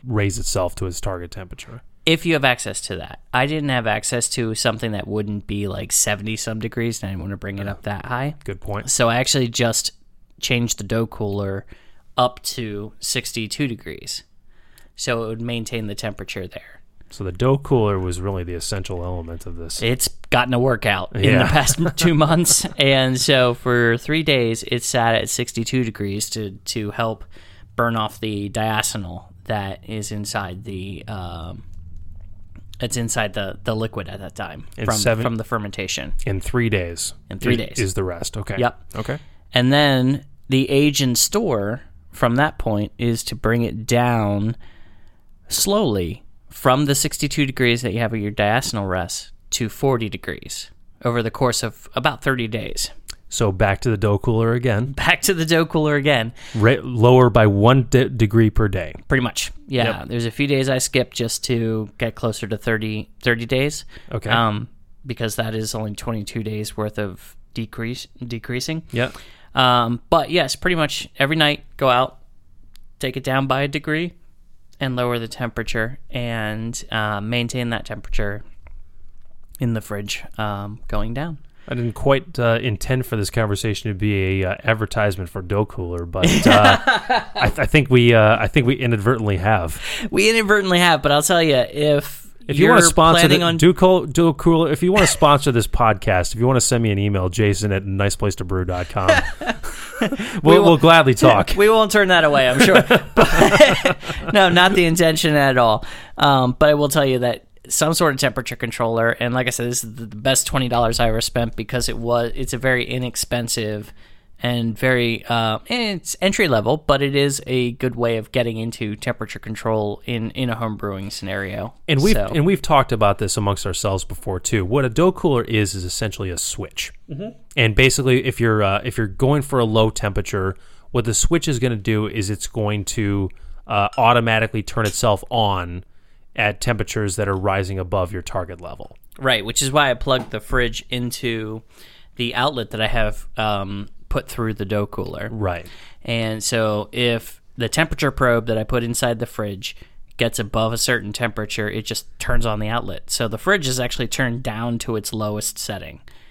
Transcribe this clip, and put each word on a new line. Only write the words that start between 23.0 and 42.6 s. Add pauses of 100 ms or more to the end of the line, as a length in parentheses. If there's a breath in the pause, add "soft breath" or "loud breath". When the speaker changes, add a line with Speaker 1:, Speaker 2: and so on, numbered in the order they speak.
Speaker 2:
so
for
three
days,
it
sat
at
sixty-two
degrees
to,
to
help (500 soft breath)
burn
off
the
diacetyl (200)
that
is
inside
the,
um, (1160)
that's
inside
the,
the
liquid
at
that
time (120)
Speaker 1:
In
Speaker 2:
from,
Speaker 1:
seven
Speaker 2:
from
the
fermentation. (120)
Speaker 1:
In
three
days. (160)
Speaker 2:
In
three
Speaker 1:
is,
Speaker 2:
days.
Speaker 1:
is
the
rest.
Okay.
Speaker 2:
Yep. (140)
Speaker 1:
Okay. (340 soft breath)
Speaker 2:
And
then (240)
the
age
in
store (280)
from
that
point